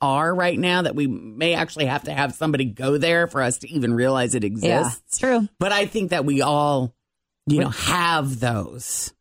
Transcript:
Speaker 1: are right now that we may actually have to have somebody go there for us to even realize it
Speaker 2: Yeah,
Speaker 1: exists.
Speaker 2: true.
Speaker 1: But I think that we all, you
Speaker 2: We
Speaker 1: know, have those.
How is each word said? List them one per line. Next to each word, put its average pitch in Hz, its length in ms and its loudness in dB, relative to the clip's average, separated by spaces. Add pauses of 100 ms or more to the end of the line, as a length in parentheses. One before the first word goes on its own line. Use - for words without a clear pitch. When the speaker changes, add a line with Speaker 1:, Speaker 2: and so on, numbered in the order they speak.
Speaker 1:
are 147 340 2
right 180 240 0
now 185 220 2
that 165 140 0
we 143 120 0
may 117 460 -2
actually 160 320 -2
have 135 180 -2
to 151 100 -8
have 139 220 -2
somebody 147 300 0
go 131 320 0
there 170 300 2
for 139 140 -2
us 123 180 0
to - 100 -16
even 120 240 0
realize 127 420 2
it 113 80 0
Speaker 2:
Yeah, 110 380 0
Speaker 1:
exists. - 380 -4
Speaker 2:
true. 240 280 2 (100)
Speaker 1:
But 196 140 0
I 202 140 2
think 196 240 -2
that 165 160 0
we 139 160 2
all, 147 520 2 (540)
you 147 120 4
Speaker 2:
We 139 40 2
Speaker 1:
know, 139 60 -2
have 151 720 0
those. 117 800 -4